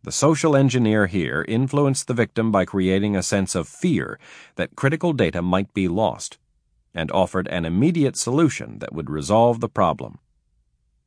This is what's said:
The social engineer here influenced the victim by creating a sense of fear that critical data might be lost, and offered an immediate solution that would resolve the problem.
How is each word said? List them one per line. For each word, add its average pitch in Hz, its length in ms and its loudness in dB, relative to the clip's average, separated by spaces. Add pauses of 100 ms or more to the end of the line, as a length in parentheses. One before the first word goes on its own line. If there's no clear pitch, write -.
The - 100 -12
social 151 440 2
engineer 113 520 4
here 80 380 -2
influenced 135 600 0
the 127 80 -2
victim 113 360 0
by 95 140 2
creating 98 520 0
a 90 60 0
sense 98 320 -2
of 85 140 -2
fear 92 500 -2 (380)
that - 200 -6
critical 160 360 0
data 87 300 0
might 92 320 0
be 95 140 0
lost, 87 500 -2 (560)
and 90 160 -4
offered 92 380 0
an 85 160 -4
immediate 135 540 0
solution 135 640 -2
that - 120 -12
would 73 160 -8
resolve 107 520 2
the 113 80 -4
problem. 73 500 -2 (880)